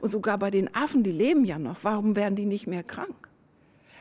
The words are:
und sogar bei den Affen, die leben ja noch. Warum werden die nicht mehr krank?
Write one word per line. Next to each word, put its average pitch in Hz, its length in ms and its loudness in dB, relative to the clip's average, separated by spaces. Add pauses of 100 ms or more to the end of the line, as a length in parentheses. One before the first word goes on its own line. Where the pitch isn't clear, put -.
und 214 80 -2
sogar 208 280 -2
bei 196 140 -2
den 196 240 2
Affen, 277 260 2
die 196 100 2
leben 254 340 4
ja 160 120 -2
noch. 151 240 -6
Warum 208 340 2
werden 202 200 0
die 202 100 -2
nicht 208 220 -4
mehr 175 160 -6
krank? - 440 -12 (720)